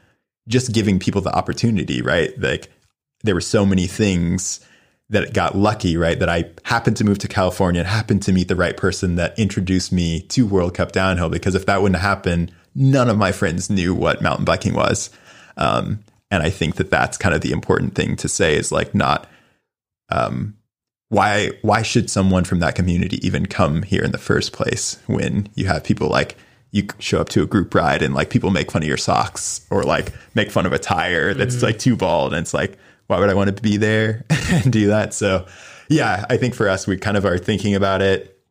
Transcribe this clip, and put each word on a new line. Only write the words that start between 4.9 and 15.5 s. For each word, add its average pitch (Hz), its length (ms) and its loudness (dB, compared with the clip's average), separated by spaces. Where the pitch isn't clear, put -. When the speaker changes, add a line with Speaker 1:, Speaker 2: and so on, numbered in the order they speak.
Speaker 1:
that 101 240 0
got 90 220 0
lucky, 98 400 2
right? 85 220 0
That 90 100 2
I 85 180 0
happened 117 340 0
to 107 60 0
move 101 140 2
to 101 100 -6
California 90 520 0
and 87 80 -2
happened 107 340 0
to 98 100 0
meet 90 160 2
the 92 80 0
right 90 200 0
person 87 400 -2
that 85 220 -2
introduced 95 540 0
me 85 380 0
to 123 160 2
World 90 280 0
Cup 87 180 -2
Downhill, 92 360 0
because 82 260 -2
if 87 120 -2
that 98 160 2
wouldn't 92 180 2
happen, 90 500 0
none 135 360 4
of 101 80 2
my 98 140 2
friends 87 380 -2
knew 92 240 2
what 78 280 0
mountain - 220 0
biking 85 300 0
was. - 360 -2